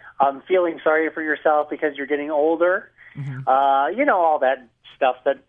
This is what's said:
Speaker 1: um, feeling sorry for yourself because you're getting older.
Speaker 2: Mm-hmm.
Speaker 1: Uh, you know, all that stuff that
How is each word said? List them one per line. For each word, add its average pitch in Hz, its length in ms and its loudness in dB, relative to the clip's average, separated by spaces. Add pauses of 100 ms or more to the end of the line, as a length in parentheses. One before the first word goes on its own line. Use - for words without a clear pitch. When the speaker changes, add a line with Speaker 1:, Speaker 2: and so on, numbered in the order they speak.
(200)
Speaker 1:
um, 135 260 0
feeling 175 380 0
sorry 160 280 2
for 160 100 -8
yourself 151 460 0
because 151 280 -4
you're 139 100 -8
getting 147 240 -4
older. 165 600 0 (260)
Speaker 2:
Mm-hmm. 135 320 -10
Speaker 1:
Uh, 135 400 2
you 220 160 -2
know, 240 160 2
all 160 180 2
that 127 300 -2 (260)
stuff 127 300 0
that 139 140 0 (100)